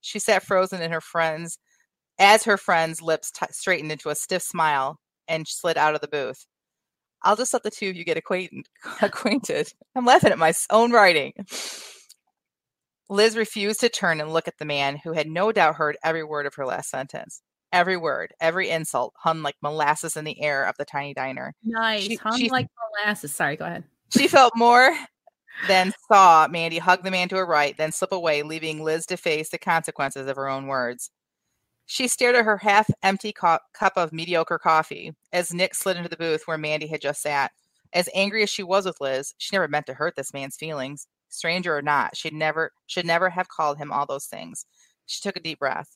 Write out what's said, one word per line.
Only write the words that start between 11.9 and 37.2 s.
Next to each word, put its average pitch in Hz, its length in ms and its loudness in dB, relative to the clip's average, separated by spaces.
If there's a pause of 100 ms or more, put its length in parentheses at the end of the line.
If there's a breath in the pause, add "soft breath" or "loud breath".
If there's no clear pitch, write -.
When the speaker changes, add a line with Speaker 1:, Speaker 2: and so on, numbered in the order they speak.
Speaker 1:
Liz 214 280 4
refused 214 440 -2
to 240 80 2
turn 165 320 0
and 156 120 -6
look 165 140 0
at 165 120 -10
the 156 60 -10
man 143 320 -2
who 160 160 -10
had 151 160 -2
no 180 220 0
doubt 165 260 2
heard 151 280 -2
every 160 180 -2
word 151 240 -6
of 139 80 -8
her 139 120 -6
last - 240 -6
sentence. - 520 -10 (300)
Every 180 240 2
word, 160 440 -4
every 165 300 0
insult 156 480 -4
hung 160 240 -2
like 143 200 -4
molasses 147 540 0
in 156 80 -8
the 151 160 -10
air 139 240 -2
of - 140 -4
the 143 60 -6
tiny 143 300 -8
diner. 131 400 -8 (100)
Speaker 2:
Nice. 226 400 -2
Speaker 1:
She, 208 120 -6
Speaker 2:
Hung 226 220 -4
Speaker 1:
she 247 120 0
Speaker 2:
like 254 180 -2 (360)
molasses. 208 300 -4
Sorry, 143 220 -2
go - 100 -10
ahead. 170 180 -10 (260)
Speaker 1:
She - 180 6
felt 254 280 8
more 240 400 6 (680 loud breath)
than 185 260 2 (180)
saw 170 380 10
Mandy 165 300 -4
hug 180 260 2
the 190 60 -4
man 180 180 0
to 190 80 -4
her 190 80 0
right, 151 320 2
then 156 160 -2
slip - 200 -4
away, 165 300 0
leaving 156 400 -8
Liz 156 240 -2
to 180 100 -6
face 156 340 -2
the 170 80 -10
consequences 143 720 -4
of 135 80 -4
her 135 120 -6
own 135 180 -6
words. 123 440 -4 (720)
She - 240 -6
stared 247 280 2
at 233 80 4
her 214 140 2
half-empty 202 760 2
co-, 165 260 2 (160)
cup 196 220 0
of 165 160 0
mediocre 165 460 -2
coffee 156 560 0 (180)
as 175 220 -2
Nick 180 200 -2
slid 190 220 -2
into 175 120 -8
the 165 100 -10
booth 160 280 -2
where 160 120 -4
Mandy 151 280 -4
had 156 140 -6
just 147 220 -4